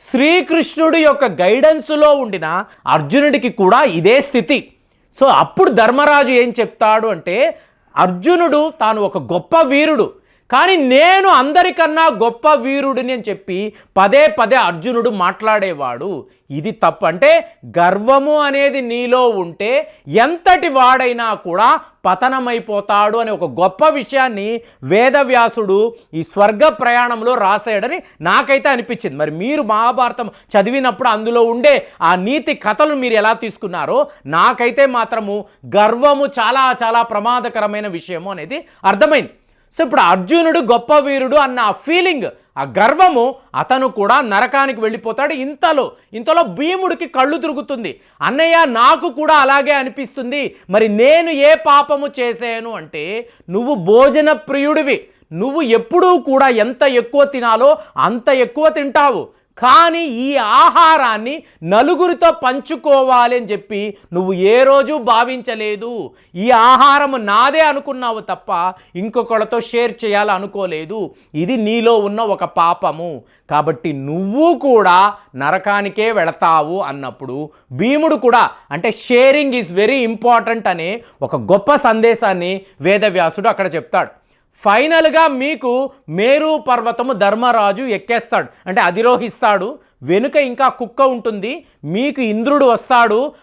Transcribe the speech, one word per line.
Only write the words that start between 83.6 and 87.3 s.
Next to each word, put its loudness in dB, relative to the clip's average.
చెప్తాడు. -4
ఫైనల్గా 2
మీకు -4
మేరు 0
పర్వతము -2
ధర్మరాజు 0